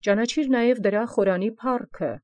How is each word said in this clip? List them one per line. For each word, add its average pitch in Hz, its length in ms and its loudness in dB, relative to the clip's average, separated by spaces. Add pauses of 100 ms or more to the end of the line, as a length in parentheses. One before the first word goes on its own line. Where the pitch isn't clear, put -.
Ճանաչիր 233 460 0
նաև 247 300 2
դրա 202 260 0
խորանի 196 480 0
փառքը 240 560 -6 (140)